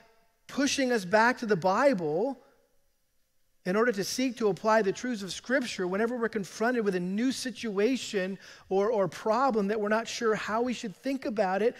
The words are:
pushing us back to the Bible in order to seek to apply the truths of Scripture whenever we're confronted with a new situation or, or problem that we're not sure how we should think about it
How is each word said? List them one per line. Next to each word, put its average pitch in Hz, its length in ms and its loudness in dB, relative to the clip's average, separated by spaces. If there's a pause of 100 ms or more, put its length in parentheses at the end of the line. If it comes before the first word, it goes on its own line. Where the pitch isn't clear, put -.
(460)
pushing 262 440 0
us 214 140 0
back 220 340 4
to 240 80 -6
the 202 100 4
Bible 190 840 2 (1300)
in 185 100 0
order 233 160 4
to 196 100 -4
seek 254 360 -4
to 214 100 2
apply 214 340 2
the 190 100 0
truths 233 300 -6
of 185 100 -8
Scripture 240 540 -2
whenever 220 300 -2
we're 226 140 -2
confronted 220 540 -2
with 196 100 2
a 185 60 -2
new 202 300 -2
situation 208 1080 -2 (320)
or, 196 200 2
or 202 160 2
problem 220 640 2
that 220 100 -2
we're 208 100 -2
not 220 200 0
sure 220 260 0
how 208 280 -2
we 247 100 0
should 214 240 -8
think 269 300 -4
about 196 340 0
it 233 200 2